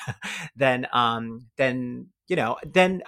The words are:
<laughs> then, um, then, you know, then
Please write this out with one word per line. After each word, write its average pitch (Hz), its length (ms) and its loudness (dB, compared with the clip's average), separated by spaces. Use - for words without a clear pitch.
<laughs> - 320 -12
then, 127 360 2
um, 117 540 0
then, 127 520 -2
you 180 80 -2
know, 123 280 0
then 185 440 2